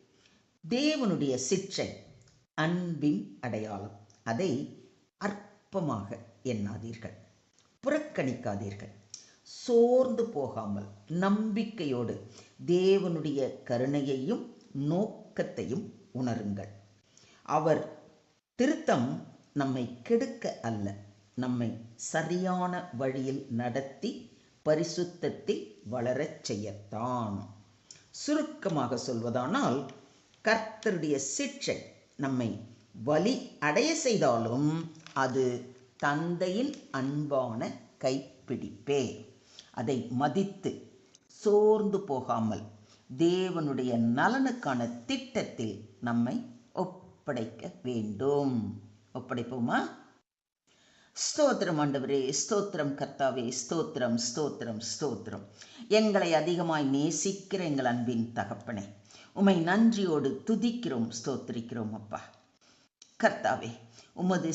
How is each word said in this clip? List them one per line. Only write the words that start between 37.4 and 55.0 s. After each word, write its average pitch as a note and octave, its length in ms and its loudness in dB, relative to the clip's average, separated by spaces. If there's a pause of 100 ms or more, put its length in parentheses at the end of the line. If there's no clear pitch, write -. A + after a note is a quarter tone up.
கைப்பிடிப்பே. - 1300 -2 (420)
அதை B2 380 -2
மதித்து D3 840 0 (360)
சோர்ந்து G#3 720 6
போகாமல் A#2 600 0 (560)
தேவனுடைய D#3+ 800 2
நலனுக்கான C#3 1080 2
திட்டத்தில் B2+ 960 -4
நம்மை A#2+ 440 0 (280)
ஒப்படைக்க - 1000 -6 (120)
வேண்டும். A#2 1000 0 (320)
ஒப்படைப்போமா? B2 640 -2 (1400)
ஸ்தோத்திரம் G3 640 2
ஆண்டவரே, C#3 500 2
ஸ்தோத்திரம் D3+ 640 0
கர்த்தாவே, C3 560 -2
ஸ்தோத்திரம், C3 640 0
ஸ்தோத்திரம், A#2 640 -2
ஸ்தோத்திரம். A2+ 640 -6 (420)